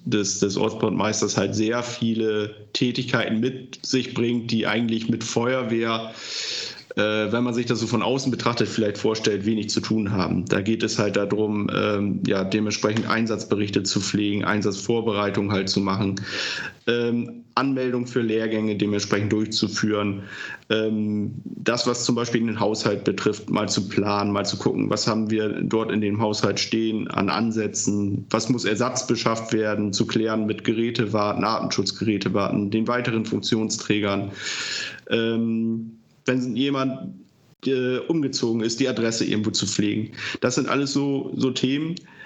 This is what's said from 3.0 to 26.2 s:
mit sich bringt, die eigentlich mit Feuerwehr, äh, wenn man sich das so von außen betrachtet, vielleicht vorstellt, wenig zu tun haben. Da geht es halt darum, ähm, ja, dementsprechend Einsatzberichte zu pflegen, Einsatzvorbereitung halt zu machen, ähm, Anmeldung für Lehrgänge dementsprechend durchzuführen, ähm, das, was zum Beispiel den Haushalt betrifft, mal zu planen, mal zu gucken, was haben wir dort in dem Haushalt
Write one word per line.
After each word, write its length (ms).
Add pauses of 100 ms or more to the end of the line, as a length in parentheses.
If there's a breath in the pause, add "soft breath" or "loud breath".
mit 460
sich 280
bringt, 380
die 160
eigentlich 400
mit 160
Feuerwehr, 880 (840 loud breath)
äh, 340
wenn 120
man 100
sich 140
das 120
so 80
von 140
außen 300
betrachtet, 360
vielleicht 300
vorstellt, 480
wenig 240
zu 100
tun 320
haben. 340
Da 140
geht 240
es 160
halt 160
darum, 580
ähm, 540
ja, 160
dementsprechend 640
Einsatzberichte 760
zu 180
pflegen, 420
Einsatzvorbereitung 1120
halt 160
zu 100
machen, 360 (720 loud breath)
ähm, 560 (140)
Anmeldung 480
für 140
Lehrgänge 560
dementsprechend 560
durchzuführen, 920 (460 loud breath)
ähm, 680 (100)
das, 420
was 160
zum 120
Beispiel 260
den 180
Haushalt 460
betrifft, 440
mal 200
zu 180
planen, 460
mal 120
zu 120
gucken, 320
was 180
haben 220
wir 320
dort 280
in 120
dem 180
Haushalt 400